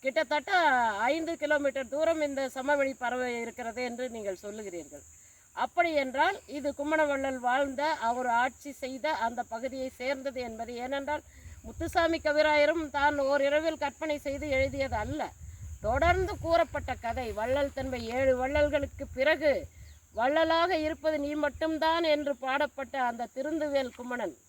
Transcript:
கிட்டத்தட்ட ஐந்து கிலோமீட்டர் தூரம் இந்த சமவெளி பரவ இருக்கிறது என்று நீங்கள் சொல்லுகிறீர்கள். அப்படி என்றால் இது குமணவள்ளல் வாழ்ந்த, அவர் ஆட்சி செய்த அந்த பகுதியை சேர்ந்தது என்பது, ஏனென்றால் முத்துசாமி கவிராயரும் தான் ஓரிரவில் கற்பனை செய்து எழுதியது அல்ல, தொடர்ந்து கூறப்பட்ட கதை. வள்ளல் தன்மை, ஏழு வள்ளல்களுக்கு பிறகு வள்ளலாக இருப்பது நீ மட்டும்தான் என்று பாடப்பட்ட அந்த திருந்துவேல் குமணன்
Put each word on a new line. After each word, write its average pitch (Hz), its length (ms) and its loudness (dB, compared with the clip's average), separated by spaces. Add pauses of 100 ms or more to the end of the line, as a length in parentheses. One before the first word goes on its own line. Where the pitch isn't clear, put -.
கிட்டத்தட்ட 294 460 0 (540)
ஐந்து 320 320 0
கிலோமீட்டர் 277 520 0
தூரம் 320 340 2
இந்த 269 260 -2
சமவெளி 269 460 0
பரவ 247 360 -2
இருக்கிறது 233 520 -6
என்று 240 260 -4
நீங்கள் 202 340 -6
சொல்லுகிறீர்கள். 175 640 -10 (520)
அப்படி 339 380 0
என்றால் 285 420 2 (100)
இது 277 240 -6
குமணவள்ளல் 285 680 0
வாழ்ந்த, 262 440 0 (200)
அவர் 240 240 0
ஆட்சி 247 460 0
செய்த 269 400 -4
அந்த 240 300 -2
பகுதியை 262 460 -6
சேர்ந்தது 262 520 -4
என்பது, 233 340 -8
ஏனென்றால் 277 480 -4 (400)
முத்துசாமி 330 560 0
கவிராயரும் 302 720 4
தான் 285 280 2
ஓரிரவில் 285 600 2
கற்பனை 294 400 -4
செய்து 285 320 -6
எழுதியது 269 460 0
அல்ல, 269 240 -4 (600)
தொடர்ந்து 349 580 2
கூறப்பட்ட 311 560 0
கதை. 233 380 -4
வள்ளல் 262 400 0
தன்மை, 262 340 -6
ஏழு 262 300 2
வள்ளல்களுக்கு 285 760 0
பிறகு 285 380 4 (600)
வள்ளலாக 320 640 4
இருப்பது 311 400 0
நீ 285 160 -2
மட்டும்தான் 320 680 0
என்று 294 320 2
பாடப்பட்ட 269 680 -2
அந்த 233 320 -4
திருந்துவேல் 277 600 -2
குமணன் 240 380 -6 (140)